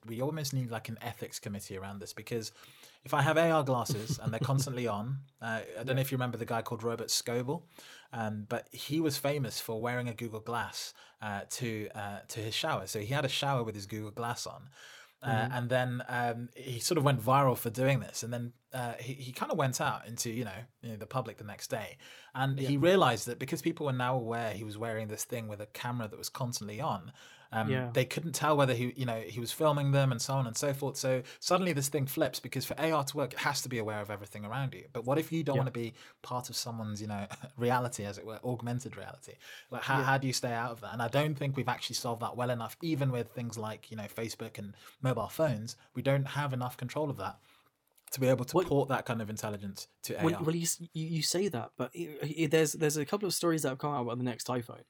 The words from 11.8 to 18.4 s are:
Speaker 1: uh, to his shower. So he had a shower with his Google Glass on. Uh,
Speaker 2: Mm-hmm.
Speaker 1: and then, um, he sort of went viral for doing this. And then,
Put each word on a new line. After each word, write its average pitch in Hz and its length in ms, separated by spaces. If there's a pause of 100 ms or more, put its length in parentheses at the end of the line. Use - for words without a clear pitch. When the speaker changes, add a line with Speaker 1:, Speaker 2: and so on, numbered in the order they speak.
Speaker 1:
uh, 101 320
to - 120
his 107 140
shower. 123 320
So 110 140
he 101 80
had 143 180
a 131 40
shower 139 340
with 110 100
his 98 140
Google 107 240
Glass 117 340
on. - 240 (540)
Uh, 123 60
Speaker 2:
Mm-hmm. 117 240
Speaker 1:
and 120 180
then, 127 380
um, 120 440
he 127 260
sort 165 200
of 135 40
went 135 160
viral 131 380
for 117 140
doing 131 300
this. - 200
And 117 100
then, 120 220 (180)